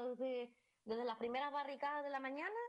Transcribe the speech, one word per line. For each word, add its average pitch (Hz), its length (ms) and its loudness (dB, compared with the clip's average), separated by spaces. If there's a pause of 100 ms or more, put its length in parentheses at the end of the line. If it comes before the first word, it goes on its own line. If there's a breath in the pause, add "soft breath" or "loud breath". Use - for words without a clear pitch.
desde, 247 480 0 (320 soft breath)
desde 226 200 0
las 226 120 0
primeras 247 360 0
barricadas 285 520 0
de 285 60 0
la 277 100 0
mañana 285 340 0 (140)